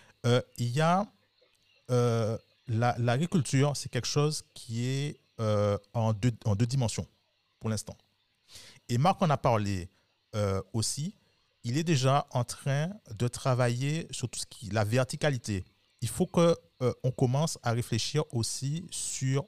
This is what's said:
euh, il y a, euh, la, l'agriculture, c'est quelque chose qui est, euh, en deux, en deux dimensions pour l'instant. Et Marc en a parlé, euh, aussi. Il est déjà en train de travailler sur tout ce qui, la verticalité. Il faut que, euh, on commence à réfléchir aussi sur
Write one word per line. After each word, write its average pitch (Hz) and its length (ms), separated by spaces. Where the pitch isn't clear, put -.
euh, 120 160
il 120 140
y 131 100
a, 180 260
euh, 117 460
la, 120 320
l'agriculture, 139 800
c'est - 140
quelque - 180
chose 151 340
qui 117 320
est, 139 340
euh, 104 400
en 110 200
deux, 113 200
en 104 120
deux 117 100
dimensions 117 400
pour 113 100
l'instant. - 260
Et 120 100
Marc 175 240
en 175 80
a 139 60
parlé, 101 520
euh, 98 260
aussi. 139 420
Il 120 160
est 165 60
déjà 139 460
en 123 120
train 143 480
de 120 120
travailler 127 840
sur 123 180
tout - 120
ce - 60
qui, - 240
la 107 120
verticalité. 120 840
Il 120 80
faut - 180
que, 170 300
euh, 123 100
on 127 80
commence 139 500
à 120 80
réfléchir 120 640
aussi 139 580
sur - 580